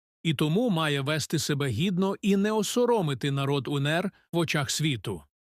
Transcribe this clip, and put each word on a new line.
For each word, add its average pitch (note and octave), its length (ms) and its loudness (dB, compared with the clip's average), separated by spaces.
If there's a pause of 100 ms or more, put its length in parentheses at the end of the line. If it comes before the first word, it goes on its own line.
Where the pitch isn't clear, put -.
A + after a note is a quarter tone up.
(220)
і E3 120 0
тому E3+ 360 0
має D#3 300 0
вести D3+ 380 -2
себе C#3+ 300 -2
гідно F3+ 540 0
і G3 140 4
не G3+ 160 2
осоромити G#3+ 760 2
народ C#3 380 0
У D3 80 0
Н C#3 100 0
Р E3+ 240 0 (220)
в E3+ 60 0
очах D#3 320 0
світу. G#2+ 520 -2 (220)